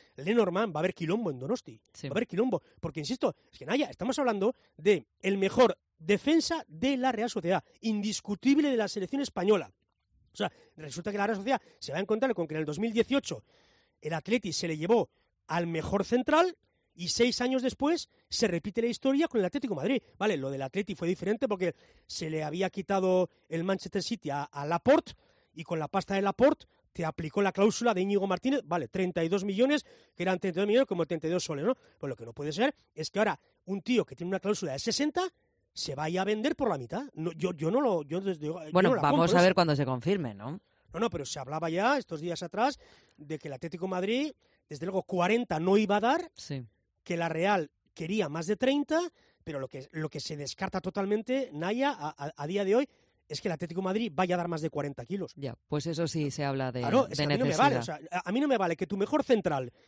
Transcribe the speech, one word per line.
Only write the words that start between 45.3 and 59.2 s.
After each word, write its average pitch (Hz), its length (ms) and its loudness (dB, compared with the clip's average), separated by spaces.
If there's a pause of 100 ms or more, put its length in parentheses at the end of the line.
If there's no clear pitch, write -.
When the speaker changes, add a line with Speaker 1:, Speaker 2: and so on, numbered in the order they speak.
Speaker 1:
no 185 160 4
iba 208 200 4
a 208 40 2
dar, 311 340 0
Speaker 2:
Sí. 135 300 -10 (400)
Speaker 1:
que 170 120 -4
la 170 120 0
Real 165 420 2 (240)
quería 175 340 -2
más 160 180 -6
de 208 100 0
treinta, 285 440 2 (440)
pero 143 160 -6
lo 131 80 -6
que, 139 240 -12
lo 156 160 -4
que 151 100 -8
se 151 180 -8
descarta 180 440 -4
totalmente, 208 720 -2
Naya, 214 400 0
a, 156 160 -6
a, 151 280 -8
a 147 120 -6
día 196 160 -2
de 196 100 2
hoy, 277 140 2 (400)
es 151 120 -8
que - 80 -4
el 175 40 -2
Atlético 170 300 -6
de - 20 -2
Madrid 196 280 -2
vaya 180 220 2
a 175 40 0
dar 175 100 -2
más 160 140 -4
de 156 80 -2
cuarenta 143 340 -6
kilos. 185 320 -6
Speaker 2:
Ya, 135 180 -8 (140)
pues 147 180 -4
eso 165 220 -2
sí 151 240 -2
se 151 120 -4
habla 135 280 -2
de, 127 80 -4
Speaker 1:
Claro, 202 280 2
es - 20 -10
Speaker 2:
de - 80 -8
Speaker 1:
que 151 60 2
a - 20 0
mí 143 80 0
no 247 100 2
me - 60 2
Speaker 2:
necesidad. - 140 4
Speaker 1:
vale, - 140 4
o 120 40 -4
sea, 151 180 -8 (100)
a, 180 180 -4
a 185 40 -2
mí 247 80 2
no 294 80 2
me 254 100 4
vale 175 160 2
que 175 120 -4
tu 196 100 -4
mejor 269 260 2